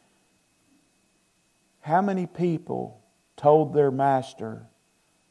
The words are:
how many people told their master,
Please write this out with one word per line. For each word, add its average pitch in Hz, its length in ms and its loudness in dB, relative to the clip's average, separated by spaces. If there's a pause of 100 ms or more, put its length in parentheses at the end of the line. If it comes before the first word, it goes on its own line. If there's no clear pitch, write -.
(1800)
how 170 220 0
many 190 240 -2
people 127 760 -6 (380)
told 147 340 4
their 143 180 4
master, 127 760 -4 (640)